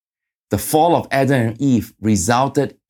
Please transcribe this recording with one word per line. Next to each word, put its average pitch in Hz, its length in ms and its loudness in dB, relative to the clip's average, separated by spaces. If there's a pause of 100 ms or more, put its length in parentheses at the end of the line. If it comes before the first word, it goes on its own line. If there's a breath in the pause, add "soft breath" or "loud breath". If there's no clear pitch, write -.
(500)
The 104 80 0
fall 156 380 2
of - 160 -4
Adam 131 380 2
and 110 100 -8
Eve 127 400 0
resulted 120 760 0 (140)